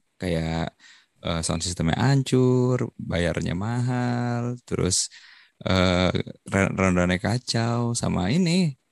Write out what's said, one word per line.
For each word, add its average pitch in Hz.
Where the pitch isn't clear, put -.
Kayak, 82
eh, 82
sound 82
systemnya 85
hancur, 127
bayarnya 85
mahal, 120
terus, 90
eh, 92
re-, 98
rondanya 90
kacau, 117
sama 90
ini, 170